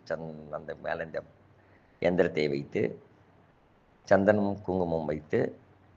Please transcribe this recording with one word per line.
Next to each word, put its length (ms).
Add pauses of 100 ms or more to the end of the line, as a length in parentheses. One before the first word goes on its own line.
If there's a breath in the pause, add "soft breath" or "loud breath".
சந்-, 440
அந்த 240
மேலே 300
இந்த 160 (840 soft breath)
யந்திரத்தை 460
வைத்து 340 (1300)
சந்தனம், 440 (100)
குங்குமம் 500
வைத்து 280 (560)